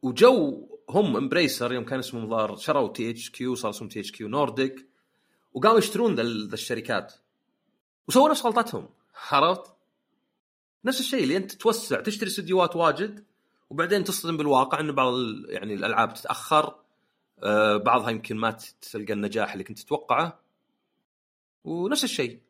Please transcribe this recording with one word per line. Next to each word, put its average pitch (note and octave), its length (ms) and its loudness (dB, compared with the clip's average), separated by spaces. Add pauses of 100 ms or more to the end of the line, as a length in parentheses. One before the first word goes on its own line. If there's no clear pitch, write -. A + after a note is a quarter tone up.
وجو D#3 640 4 (220)
هم E3+ 280 2
امبريسر C3 560 0
يوم A#2+ 120 -4
كان C3 140 -6
اسمهم A#2 300 -8
ظهر، G#2+ 260 0
شروا B2+ 380 0
تي A2+ 160 -4
اتش A#2 200 -10
كيو، B2+ 260 -4
صار A2 140 -4
اسمهم G#2 200 -10
تي A2 100 -10
اتش G2 120 -10
كيو G#2+ 160 -12
نورديك، C3 640 -2 (640)
وقاموا C3 240 6
يشترون A3 380 2
ذا A#2 60 -2
ال-، A2 260 -4
ذا G#2 60 -10
الشركات A2 600 -6 (920)
وسووا C#4 220 6
نفس C#4+ 160 0
غلطتهم. A3 440 -2 (420)
عرفت؟ E3 440 2 (1120)
نفس C4 140 0
الشيء B3+ 240 0
اللي C#3 140 2
أنت F#3+ 140 -4
توسع، G#3+ 500 -2
تشتري G#3 280 -4
استديوهات F3 460 0
واجد، E3+ 500 0 (440)
وبعدين F3+ 340 0
تصطدم E3 340 -4
بالواقع C#3+ 420 2
إن D3+ 120 -2
بعض C3 220 2
ال-، A#2+ 360 -4
يعني G2+ 240 -6
الألعاب G#2+ 400 0
تتأخر، - 720 -2 (580)
آه، G#2 340 4
بعضها A#2 320 2
يمكن A2+ 280 -6
ما A2 140 0
ت-، - 240 -14 (160)
تلقى G#2 220 -6
النجاح G#2 380 -2
اللي F#2 120 -8
كنت - 160 -14
تتوقعه، D3 600 -2 (1200)
ونفس F#3 400 -2
الشيء. B2 460 -4